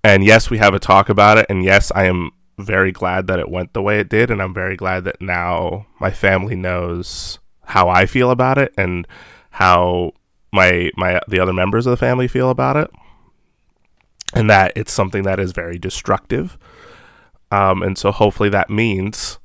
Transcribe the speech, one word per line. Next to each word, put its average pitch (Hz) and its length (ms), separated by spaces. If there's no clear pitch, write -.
and 98 200
yes, 110 260
we 113 100
have 104 140
a 98 60
talk 98 300
about 104 280
it, 110 120
and 92 140
yes, 98 320
I 98 100
am 90 260
very 95 320
glad 92 360
that 92 120
it - 100
went 90 240
the 98 80
way 104 180
it 101 100
did, 117 200
and 104 120
I'm 95 120
very 92 240
glad 92 280
that - 140
now 87 680
my 92 120
family 98 440
knows 90 840
how 92 240
I 92 160
feel 123 240
about 127 280
it 139 200
and 90 300
how 90 600
my, 90 440
my, 90 320
the 92 120
other 92 140
members 104 340
of 123 40
the 120 60
family 123 300
feel 127 240
about 131 260
it, - 140
and 107 140
that 95 260
it's 107 160
something 98 320
that 95 160
is 92 140
very 87 260
destructive. 104 760
Um, 95 300
and 95 160
so 101 140
hopefully 104 380
that 98 200
means 104 760